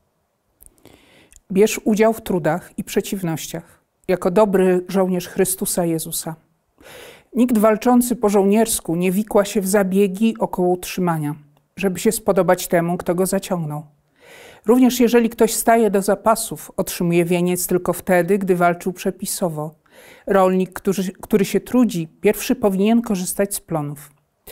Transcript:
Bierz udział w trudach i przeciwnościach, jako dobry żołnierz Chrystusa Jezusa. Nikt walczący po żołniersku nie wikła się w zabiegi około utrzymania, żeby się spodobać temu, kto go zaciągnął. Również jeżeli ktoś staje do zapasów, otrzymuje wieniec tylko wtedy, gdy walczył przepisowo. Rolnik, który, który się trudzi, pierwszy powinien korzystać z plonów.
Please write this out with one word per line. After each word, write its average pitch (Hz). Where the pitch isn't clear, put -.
Bierz 196
udział 220
w 220
trudach 165
i 190
przeciwnościach, -
jako 185
dobry 185
żołnierz 185
Chrystusa -
Jezusa. 160
Nikt 247
walczący 233
po 208
żołniersku 202
nie 180
wikła 202
się 202
w 190
zabiegi 196
około 180
utrzymania, 175
żeby 185
się 220
spodobać 185
temu, 170
kto 175
go 185
zaciągnął. 165
Również 247
jeżeli 233
ktoś 220
staje 226
do 196
zapasów, 202
otrzymuje 175
wieniec 175
tylko 180
wtedy, 180
gdy 190
walczył 175
przepisowo. 165
Rolnik, 185
który, 190
który 196
się 190
trudzi, 196
pierwszy 208
powinien 208
korzystać 196
z -
plonów. 147